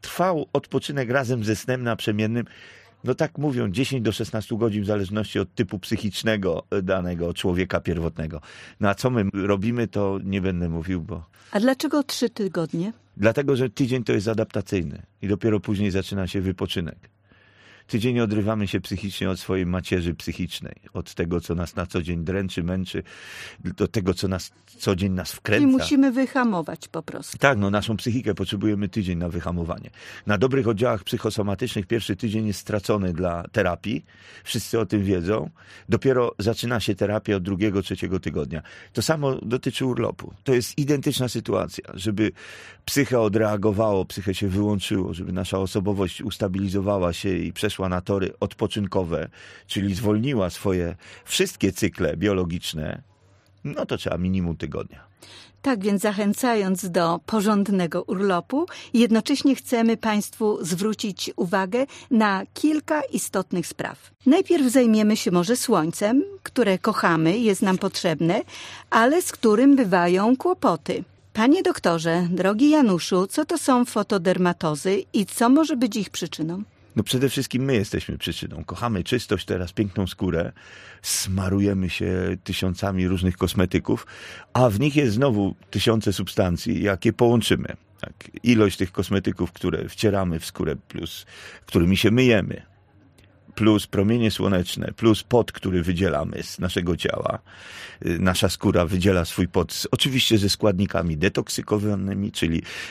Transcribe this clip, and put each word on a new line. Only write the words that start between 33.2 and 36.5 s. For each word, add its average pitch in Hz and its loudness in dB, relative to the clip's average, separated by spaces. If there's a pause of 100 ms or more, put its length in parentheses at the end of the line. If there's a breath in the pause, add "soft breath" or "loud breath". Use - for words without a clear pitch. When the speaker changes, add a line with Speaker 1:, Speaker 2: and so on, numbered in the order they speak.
Speaker 1:
terapii. 98 0 (400 loud breath)
Wszyscy 117 -2
o 110 0
tym 104 0
wiedzą. 92 0 (380 loud breath)
Dopiero 123 2
zaczyna 117 -2